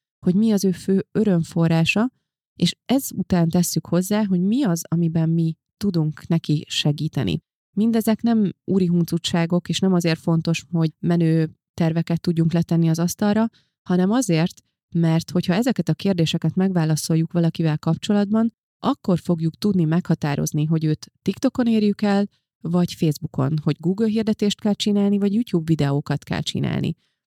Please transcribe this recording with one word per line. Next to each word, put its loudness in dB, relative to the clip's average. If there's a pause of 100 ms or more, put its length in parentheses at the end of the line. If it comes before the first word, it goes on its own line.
(260)
hogy 2
mi 4
az 2
ő 2
fő -2
örömforrása, 2 (480)
és 0 (100)
ezután 0
tesszük 0
hozzá, 0
hogy 0
mi 0
az, 0
amiben 0
mi 0 (220)
tudunk -2
neki 0
segíteni. -2 (380)
Mindezek 0
nem 2 (120)
úri 0
huncutságok, 0
és -2
nem 2
azért 0
fontos, -2
hogy 0
menő 0 (180)
terveket -2
tudjunk 0
letenni 2
az 0
asztalra, 0 (380)
hanem 2
azért, 0 (340)
mert 0
hogyha -2
ezeket 0
a 0
kérdéseket 0
megválaszoljuk 0
valakivel 0
kapcsolatban, 0 (300)
akkor -2
fogjuk -2
tudni 0
meghatározni, -2
hogy 0
őt -2 (100)
TikTokon -2
érjük 2
el, 2 (360)
vagy 0
Facebookon, -2
hogy 0
Google -2
hirdetést -2
kell 0
csinálni, 2
vagy 0
YouTube -2
videókat 0
kell -6
csinálni. -4 (320)